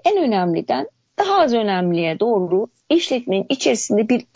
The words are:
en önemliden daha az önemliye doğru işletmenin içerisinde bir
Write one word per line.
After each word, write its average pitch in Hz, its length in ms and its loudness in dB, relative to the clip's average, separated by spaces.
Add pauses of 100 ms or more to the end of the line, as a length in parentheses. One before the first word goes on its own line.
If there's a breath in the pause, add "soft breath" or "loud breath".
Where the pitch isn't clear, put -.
en 381 200 2
önemliden 190 640 0 (300)
daha 392 220 2
az 277 120 2
önemliye 180 680 0
doğru 202 460 0 (240)
işletmenin 240 580 0
içerisinde 226 600 0
bir 247 160 0 (120)